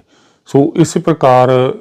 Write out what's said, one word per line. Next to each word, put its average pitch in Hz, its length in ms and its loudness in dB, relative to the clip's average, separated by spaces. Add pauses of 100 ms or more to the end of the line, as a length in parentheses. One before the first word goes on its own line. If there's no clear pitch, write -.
(460)
ਸੋ 139 300 0
ਇਸੇ 165 240 -2
ਪ੍ਰਕਾਰ 127 800 0